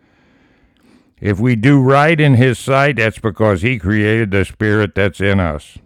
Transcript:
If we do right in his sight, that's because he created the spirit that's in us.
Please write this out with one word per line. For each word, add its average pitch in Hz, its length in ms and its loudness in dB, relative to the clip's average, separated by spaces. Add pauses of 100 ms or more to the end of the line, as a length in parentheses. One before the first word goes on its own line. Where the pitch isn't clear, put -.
(1200)
If 101 180 -2
we 123 160 0
do 135 260 2
right 143 400 2
in 147 140 4
his 123 240 2
sight, 135 380 -2
that's 113 220 -2
because 104 440 -2
he 123 160 -2
created 107 540 -2
the 98 120 0
spirit 107 500 -2
that's 98 260 -2
in 98 180 0
us. 80 460 -6